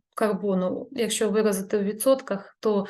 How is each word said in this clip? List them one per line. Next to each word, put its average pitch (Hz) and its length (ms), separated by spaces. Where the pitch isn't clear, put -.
карбону, 190 760
якщо 220 380
виразити 208 480
в 202 60
відсотках, 214 760
то 208 300